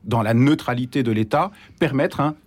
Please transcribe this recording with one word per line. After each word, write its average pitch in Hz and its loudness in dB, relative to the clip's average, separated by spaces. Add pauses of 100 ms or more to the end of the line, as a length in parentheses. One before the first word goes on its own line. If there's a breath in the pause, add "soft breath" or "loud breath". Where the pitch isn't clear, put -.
dans 117 -2
la 110 0
neutralité 131 0
de 117 -2
l'État, 113 0 (280 loud breath)
permettre 139 0
un 151 -2 (120)